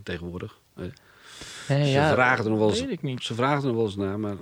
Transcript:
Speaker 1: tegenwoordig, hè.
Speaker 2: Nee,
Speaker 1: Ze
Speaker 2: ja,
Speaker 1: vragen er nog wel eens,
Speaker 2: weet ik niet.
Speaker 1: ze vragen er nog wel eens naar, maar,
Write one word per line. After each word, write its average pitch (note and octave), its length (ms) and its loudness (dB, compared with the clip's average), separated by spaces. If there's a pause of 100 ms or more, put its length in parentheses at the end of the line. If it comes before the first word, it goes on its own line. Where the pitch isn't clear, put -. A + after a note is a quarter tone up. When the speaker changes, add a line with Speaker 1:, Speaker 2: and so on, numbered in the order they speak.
Speaker 1:
tegenwoordig, F2 560 -8 (160)
hè. - 120 -10 (840)
Speaker 2:
Nee, C#3 160 2
Speaker 1:
Ze C#3+ 60 4
Speaker 2:
ja, C#3+ 220 4
Speaker 1:
vragen B2 320 4
er G#2+ 60 0
nog A2 80 2
wel G#2+ 100 6
eens, G#2 120 4
Speaker 2:
weet C4+ 100 -4
ik F#3 120 -6
niet. C3 200 -4
Speaker 1:
ze - 120 -6
vragen C3+ 260 2
er C#3 60 -2
nog A#2+ 100 0
wel A2+ 80 2
eens G2 120 -2
naar, G2 220 -2
maar, G#2 240 -4